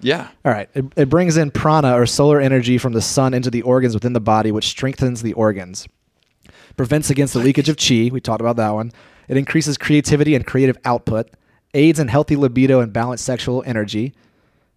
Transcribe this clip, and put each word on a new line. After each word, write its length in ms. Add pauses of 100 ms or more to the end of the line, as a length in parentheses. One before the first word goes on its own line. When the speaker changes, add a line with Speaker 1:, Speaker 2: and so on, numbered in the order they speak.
Speaker 1:
Yeah. 280 (160)
Speaker 2:
All 80
right. 220
It, 100 (120)
it 120
brings 300
in 120
prana 480
or 60
solar 380
energy 340
from 160
the 80
sun 320
into 180
the 120
organs 320
within 180
the 80
body, 320
which 140
strengthens 560
the 100
organs. 560 (880)
Prevents 320
against 240
the 60
leakage 320
of 80
chi. 340
We 80
talked 220
about 140
that 180
one. 180 (360)
It 100
increases 400
creativity 560
and 120
creative 380
output. 460 (420)
Aids 260
in 100
healthy 280
libido 440
and 120
balanced 320
sexual 420
energy. 460 (640)